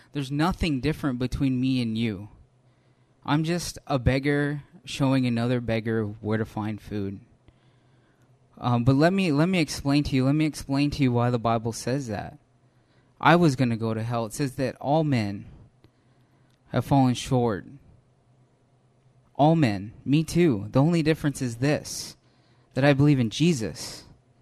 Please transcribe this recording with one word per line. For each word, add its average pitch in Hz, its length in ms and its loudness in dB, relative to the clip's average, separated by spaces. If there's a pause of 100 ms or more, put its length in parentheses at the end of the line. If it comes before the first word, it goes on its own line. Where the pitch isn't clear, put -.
(120)
There's 139 200 -8
nothing 156 500 0
different 139 360 -2
between 127 440 -2
me 131 200 0
and 113 160 -2
you. 107 300 -4 (960)
I'm 156 200 0
just 170 420 -4
a 143 100 -2
beggar 143 680 0 (200)
showing 131 420 0
another 120 360 0
beggar 113 440 -2 (140)
where 110 180 -2
to 107 80 -2
find 107 360 -8
food." 98 400 -8 (1400)
Um, 120 260 0
but 131 120 4
let 160 180 4
me, 190 180 2
let 151 180 2
me 190 100 2
explain 143 440 0
to 143 120 -2
you, 127 100 2
let 143 100 2
me 156 100 2
explain 143 460 -2
to 143 120 -2
you 127 80 2
why 120 180 0
the 123 100 0
Bible 113 320 -2
says 127 360 -6
that. 95 300 -8 (840)
I 156 180 6
was 160 180 4
gonna 120 220 0
go 110 160 -4
to 110 100 -4
hell. 117 220 -4
It 107 80 -10
says 135 220 -4
that 127 260 -4
all 151 240 0
men 110 400 -2 (1200)
have - 160 -2
fallen 131 300 4
short. 117 520 -2 (1700)
All 156 200 4
men, 107 380 0 (100)
me 156 220 2
too. 131 460 2
The 131 100 4
only 170 200 4
difference 151 400 0
is 120 160 -4
this, - 600 -4 (560)
that 131 100 0
I 143 80 8
believe 143 280 6
in 117 100 2
Jesus. 120 720 -2 (380)